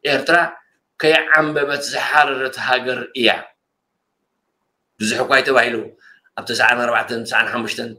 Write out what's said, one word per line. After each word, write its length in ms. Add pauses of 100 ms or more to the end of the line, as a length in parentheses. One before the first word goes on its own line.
ኤርትራ 320 (640)
ከይዓንበበት 840
ዝሓረረት 720
ሃገር 420 (140)
እያ። 140 (1700)
ብዙሕ 200
እኳ 120 (100)
ተባሂሉ 340 (600)
ኣብ 100
ተስዓን 340
ኣርባዕተን፣ 400
ተስዓን 280
ሓሙሽተን፣ 500